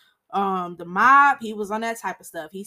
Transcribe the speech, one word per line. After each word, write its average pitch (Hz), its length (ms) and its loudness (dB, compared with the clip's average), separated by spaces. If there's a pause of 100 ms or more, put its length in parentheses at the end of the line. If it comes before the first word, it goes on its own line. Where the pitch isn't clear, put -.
(320)
um, 185 440 -2
the 170 80 -14
mob, 262 560 4
he 220 120 -10
was 208 180 -8
on 214 120 -4
that 226 180 -6
type 185 180 -8
of - 80 -20
stuff. 156 240 -14
He, 196 160 -14